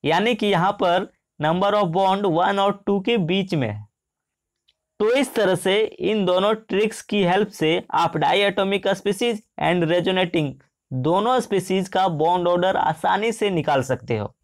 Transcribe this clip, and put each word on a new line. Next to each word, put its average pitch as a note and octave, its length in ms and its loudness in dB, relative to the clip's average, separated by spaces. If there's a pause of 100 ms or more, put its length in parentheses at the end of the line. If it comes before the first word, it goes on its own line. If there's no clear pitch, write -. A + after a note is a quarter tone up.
यानी F#3+ 320 2
कि G#3 120 -2
यहाँ F#3+ 240 2 (100)
पर F#3 260 2 (320)
number F3+ 320 2
of G#3 220 2
bond G3 320 2 (100)
one G3 240 0
और G3+ 260 0
टू G3+ 140 0
के A#3 180 0
बीच F#3+ 360 -2
में C3+ 140 0
है। G#2 200 -10 (1120)
तो G#3+ 160 2
इस C4+ 200 0
तरह F#3+ 200 2
से F#3+ 260 0
इन G#3+ 440 -2
दोनों F#3 280 2 (160)
ट्रिक्स G#3+ 320 -2
की G3+ 220 -2
हेल्प G3 260 2
से D#3 220 0 (220)
आप D#3 240 0
diatomic G3 760 0
species G3+ 480 -2 (220)
and E3+ 280 0
resonating F3 600 0 (400)
दोनों F#3 480 0
स्पीशीज F#3+ 480 -2
का F#3+ 200 0
बॉन्ड F3 400 0
ऑर्डर F3 300 2
आसानी F#3+ 540 -2
से G#3+ 180 -2
निकाल D3+ 340 0
सकते B2 340 -4
हो। G#2 160 -6 (100)